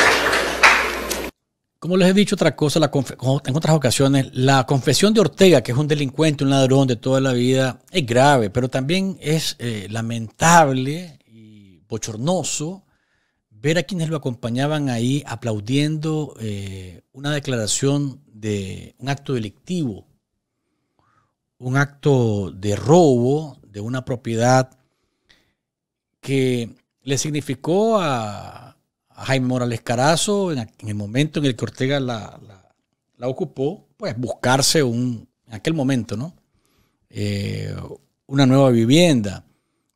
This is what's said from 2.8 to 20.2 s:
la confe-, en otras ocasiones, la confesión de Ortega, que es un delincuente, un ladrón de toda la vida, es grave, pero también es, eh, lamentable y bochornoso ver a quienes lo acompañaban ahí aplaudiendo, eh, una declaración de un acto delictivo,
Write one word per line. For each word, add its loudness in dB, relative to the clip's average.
la 2
confe-, -2
en -2
otras 2
ocasiones, 2
la 2
confesión 2
de 4
Ortega, 4
que -6
es 0
un 0
delincuente, 0
un 2
ladrón 4
de 0
toda 0
la 0
vida, 0
es -2
grave, 4
pero -2
también -2
es, -2
eh, -6
lamentable 0
y -20
bochornoso -4
ver -2
a -2
quienes -4
lo -2
acompañaban -2
ahí -2
aplaudiendo, -4
eh, -10
una -8
declaración -2
de -8
un -10
acto -6
delictivo, -6